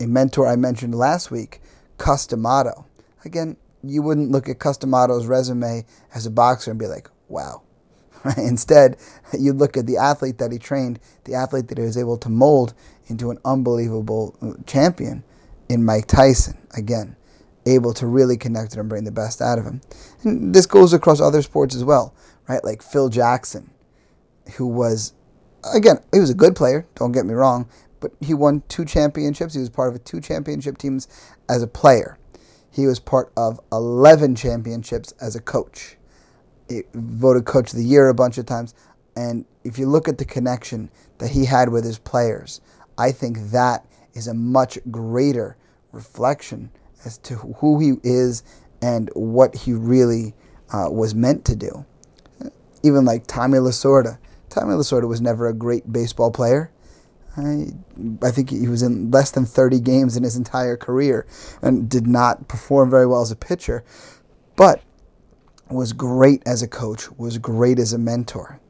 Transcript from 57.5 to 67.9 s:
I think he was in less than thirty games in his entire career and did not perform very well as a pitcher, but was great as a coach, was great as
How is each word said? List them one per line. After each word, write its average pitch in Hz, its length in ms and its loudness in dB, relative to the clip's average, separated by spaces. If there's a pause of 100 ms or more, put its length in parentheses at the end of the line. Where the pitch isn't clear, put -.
I 123 80 0
think 131 200 -2
he 120 180 -2
was 120 140 -2
in 117 280 -2
less 135 220 4
than 131 120 0
thirty 127 360 2
games 127 360 2
in 123 60 -2
his 120 140 -4
entire 123 400 -4
career 127 500 -2 (360)
and 117 280 0
did 117 160 0
not 120 400 2
perform 131 440 2
very 127 160 6
well 123 160 2
as 113 100 -4
a 110 40 -10
pitcher, 123 480 -6 (680)
but 185 260 6 (880)
was 127 240 -4
great 131 540 4
as 120 160 -2
a 113 60 -6
coach, 110 500 -12
was 117 200 -8
great 120 420 2
as 113 120 -2